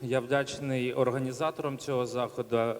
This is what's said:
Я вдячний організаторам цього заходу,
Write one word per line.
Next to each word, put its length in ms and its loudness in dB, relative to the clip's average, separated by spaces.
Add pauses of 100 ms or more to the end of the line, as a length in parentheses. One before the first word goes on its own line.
Я 180 2
вдячний 720 0
організаторам 840 0
цього 280 0
заходу, 720 0